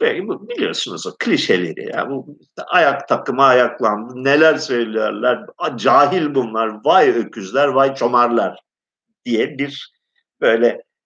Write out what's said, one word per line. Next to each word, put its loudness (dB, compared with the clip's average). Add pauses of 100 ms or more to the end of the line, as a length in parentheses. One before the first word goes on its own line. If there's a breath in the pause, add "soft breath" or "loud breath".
böyle -2
bu, -10
biliyorsunuz -6
o -10
klişeleri -2
ya, -6
bu -10
işte -16
ayak 0
takımı 0
ayaklandı, 2
neler 4
söylüyorlar, -2 (120)
"A, -6
cahil 2
bunlar, -2
vay 6
öküzler, -2
vay 2
çomarlar." 0 (680)
diye -2
bir -10 (500)
böyle, 2 (220)